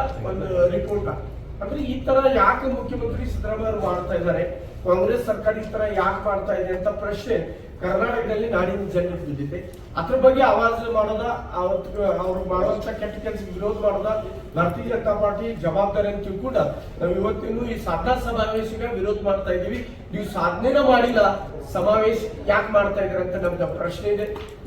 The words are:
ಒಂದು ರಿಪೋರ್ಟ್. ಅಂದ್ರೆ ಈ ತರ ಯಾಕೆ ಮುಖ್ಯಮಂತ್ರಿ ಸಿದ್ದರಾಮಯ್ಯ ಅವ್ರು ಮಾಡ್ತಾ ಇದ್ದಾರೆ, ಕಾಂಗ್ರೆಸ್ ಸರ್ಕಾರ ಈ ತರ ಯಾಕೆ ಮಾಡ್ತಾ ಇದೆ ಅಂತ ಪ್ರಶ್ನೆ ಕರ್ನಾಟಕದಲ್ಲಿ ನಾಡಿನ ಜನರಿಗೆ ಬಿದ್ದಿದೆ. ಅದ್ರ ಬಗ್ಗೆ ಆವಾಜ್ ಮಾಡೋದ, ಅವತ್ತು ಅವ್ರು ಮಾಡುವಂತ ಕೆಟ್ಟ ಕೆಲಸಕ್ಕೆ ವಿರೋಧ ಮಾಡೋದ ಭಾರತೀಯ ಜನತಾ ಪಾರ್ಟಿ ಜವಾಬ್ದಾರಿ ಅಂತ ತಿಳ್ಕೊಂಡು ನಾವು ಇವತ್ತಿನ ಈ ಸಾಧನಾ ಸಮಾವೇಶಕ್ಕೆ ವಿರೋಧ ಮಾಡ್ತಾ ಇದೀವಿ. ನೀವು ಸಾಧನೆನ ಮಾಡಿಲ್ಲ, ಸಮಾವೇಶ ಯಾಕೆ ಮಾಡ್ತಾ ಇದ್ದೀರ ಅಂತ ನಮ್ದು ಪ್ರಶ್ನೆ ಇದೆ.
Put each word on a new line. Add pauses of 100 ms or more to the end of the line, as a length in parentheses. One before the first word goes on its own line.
(260)
ಒಂದು
ರಿಪೋರ್ಟ್. (540)
ಅಂದ್ರೆ
ಈ
ತರ
ಯಾಕೆ
ಮುಖ್ಯಮಂತ್ರಿ
ಸಿದ್ದರಾಮಯ್ಯ
ಅವ್ರು
ಮಾಡ್ತಾ
ಇದ್ದಾರೆ, (120)
ಕಾಂಗ್ರೆಸ್
ಸರ್ಕಾರ
ಈ
ತರ (160)
ಯಾಕೆ
ಮಾಡ್ತಾ
ಇದೆ
ಅಂತ
ಪ್ರಶ್ನೆ
ಕರ್ನಾಟಕದಲ್ಲಿ
ನಾಡಿನ
ಜನರಿಗೆ
ಬಿದ್ದಿದೆ. (140)
ಅದ್ರ
ಬಗ್ಗೆ
ಆವಾಜ್
ಮಾಡೋದ, (320)
ಅವತ್ತು
ಅವ್ರು
ಮಾಡುವಂತ
ಕೆಟ್ಟ
ಕೆಲಸಕ್ಕೆ
ವಿರೋಧ
ಮಾಡೋದ (300)
ಭಾರತೀಯ
ಜನತಾ
ಪಾರ್ಟಿ
ಜವಾಬ್ದಾರಿ
ಅಂತ
ತಿಳ್ಕೊಂಡು (420)
ನಾವು
ಇವತ್ತಿನ
ಈ
ಸಾಧನಾ
ಸಮಾವೇಶಕ್ಕೆ
ವಿರೋಧ
ಮಾಡ್ತಾ
ಇದೀವಿ. (240)
ನೀವು
ಸಾಧನೆನ
ಮಾಡಿಲ್ಲ, (220)
ಸಮಾವೇಶ (280)
ಯಾಕೆ
ಮಾಡ್ತಾ
ಇದ್ದೀರ
ಅಂತ
ನಮ್ದು
ಪ್ರಶ್ನೆ
ಇದೆ. (300)